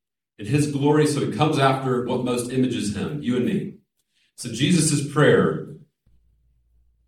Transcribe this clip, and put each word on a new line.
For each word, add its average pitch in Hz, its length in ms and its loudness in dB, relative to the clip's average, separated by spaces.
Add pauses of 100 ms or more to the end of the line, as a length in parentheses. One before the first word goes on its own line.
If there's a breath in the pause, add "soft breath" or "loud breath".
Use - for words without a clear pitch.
(400)
and 98 80 -8
his 147 240 0
glory, 151 340 2
so - 140 -2
he 104 160 -4
comes 151 200 0
after 135 480 0
what 123 200 -2
most 120 260 -4
images 104 460 -2
him, - 260 -6
you 120 140 -2
and 107 100 0
me. - 280 -4 (640)
So - 140 -12
Jesus' 147 640 2
prayer, 123 560 2 (1400)